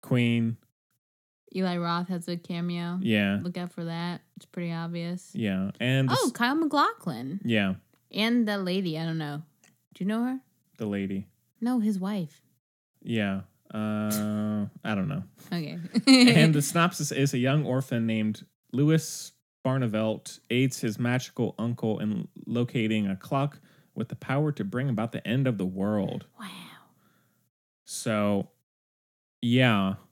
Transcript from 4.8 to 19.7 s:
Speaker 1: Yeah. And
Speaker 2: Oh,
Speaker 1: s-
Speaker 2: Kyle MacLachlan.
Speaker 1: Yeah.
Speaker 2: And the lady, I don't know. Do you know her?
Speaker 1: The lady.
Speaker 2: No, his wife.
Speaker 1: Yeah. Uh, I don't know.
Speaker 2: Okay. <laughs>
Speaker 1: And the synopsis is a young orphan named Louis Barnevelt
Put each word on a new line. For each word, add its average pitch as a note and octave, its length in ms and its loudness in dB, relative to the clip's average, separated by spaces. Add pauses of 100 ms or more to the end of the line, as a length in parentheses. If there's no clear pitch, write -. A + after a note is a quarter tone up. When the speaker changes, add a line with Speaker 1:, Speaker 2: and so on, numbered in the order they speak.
Speaker 1:
Yeah. G2 460 -2
And C3 320 2
Speaker 2:
Oh, A#4+ 140 2
Speaker 1:
s- B3+ 60 2
Speaker 2:
Kyle B3 240 0
MacLachlan. C4 880 -2
Speaker 1:
Yeah. G#2 320 2 (360)
Speaker 2:
And A#3 360 0
the G#3 100 -2
lady, F3+ 420 -2
I E3 60 -4
don't D#3+ 120 -4
know. D3 240 -6 (520)
Do - 100 -8
you F#3 40 -2
know A3 160 -2
her? C4 160 -4 (380)
Speaker 1:
The A2+ 80 -6
lady. G2 420 -2 (320)
Speaker 2:
No, A#3+ 200 0
his G#3 200 0
wife. F#3 420 -6 (600)
Speaker 1:
Yeah. G2+ 400 -2 (320)
Uh, G#2+ 920 -2 (180)
I A2 120 -2
don't F#2 140 -2
know. D2+ 140 -4 (240)
Speaker 2:
Okay. E3 300 -6 (160)
<laughs> - 140 2
Speaker 1:
And A#3 460 8
the D3 80 4
synopsis E3+ 500 2
is C#3 220 2
a C3 40 0
young C3+ 280 4
orphan A#2+ 400 0
named A2 400 0 (260)
Louis D#3 600 2 (340)
Barnevelt A2 760 0 (100)